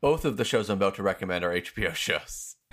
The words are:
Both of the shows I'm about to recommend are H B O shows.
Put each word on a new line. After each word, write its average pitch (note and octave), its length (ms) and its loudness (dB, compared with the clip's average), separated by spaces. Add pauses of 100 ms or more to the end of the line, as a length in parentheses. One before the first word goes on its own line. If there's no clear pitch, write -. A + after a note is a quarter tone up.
Both D3+ 220 4
of B2+ 140 0
the A#2 80 2
shows G#2+ 240 2
I'm G2+ 80 2
about G2 180 2
to G2 80 -8
recommend F#2 400 0
are F2 80 2
H F2+ 240 -2
B G#2 120 -2
O E2 60 -4
shows. - 580 -4 (200)